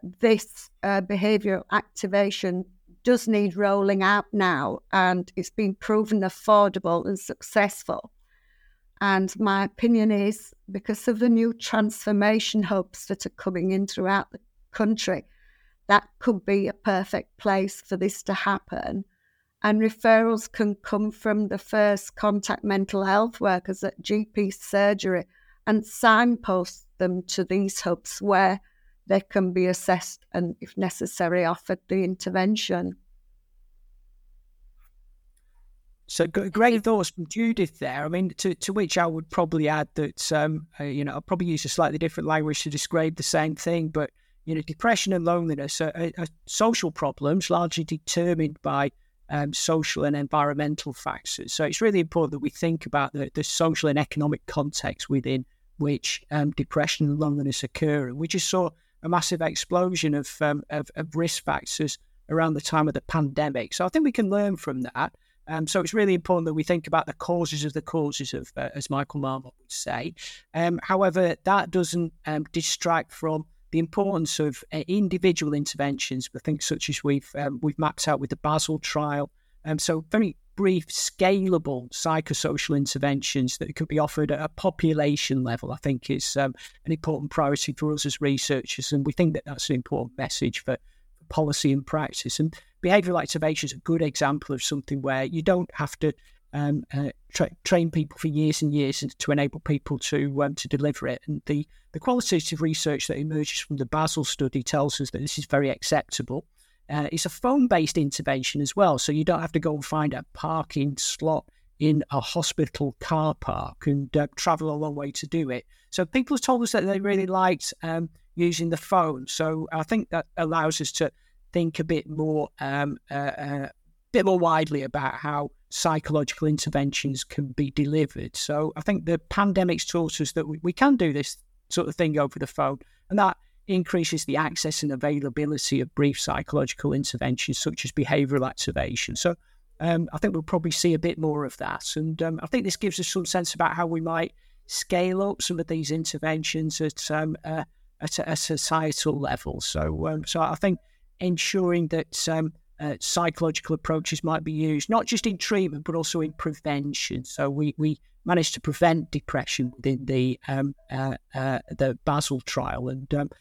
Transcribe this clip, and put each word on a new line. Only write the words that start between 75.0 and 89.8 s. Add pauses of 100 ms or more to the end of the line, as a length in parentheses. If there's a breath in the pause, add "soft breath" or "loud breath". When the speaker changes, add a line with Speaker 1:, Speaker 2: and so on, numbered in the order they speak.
Speaker 2:
interventions,
I
think,
such
as
we've,
um,
we've
mapped
out
with
the
basel
trial. (360)
Um,
so
very (200)
brief,
scalable
psychosocial
interventions
that
can
be
offered
at
a
population
level,
I
think,
is,
um, (300 loud breath)
an
important
priority
for
us
as
researchers,
and
we
think
that
that's
an
important